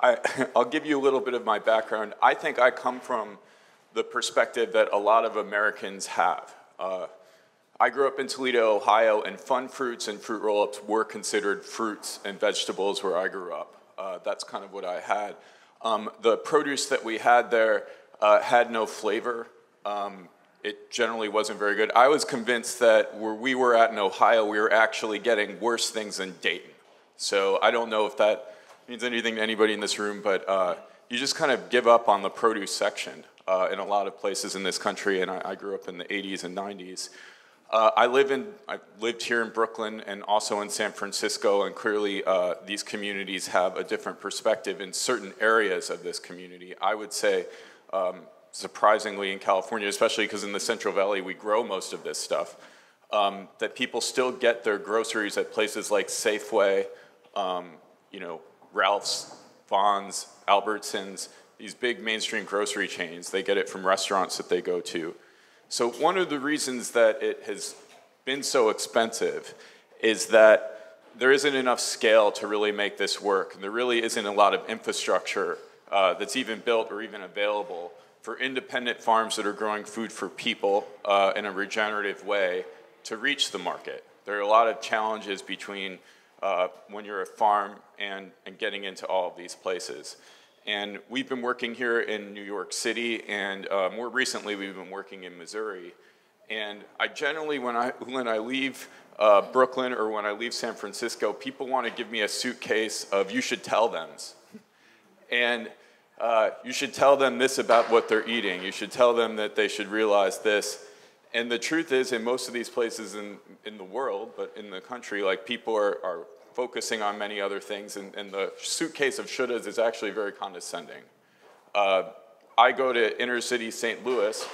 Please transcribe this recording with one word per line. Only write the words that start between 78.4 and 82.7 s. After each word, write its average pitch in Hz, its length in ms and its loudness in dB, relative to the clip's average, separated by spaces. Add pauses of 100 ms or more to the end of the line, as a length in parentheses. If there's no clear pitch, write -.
farms 110 340 2
that 107 100 -2
are 101 80 0
growing 107 300 -4
food 110 280 -8
for - 180 -8
people, 101 580 0 (180)
uh, 98 300 4
in 107 100 -4
a 101 60 -4
regenerative 101 720 -2
way 92 400 0 (380)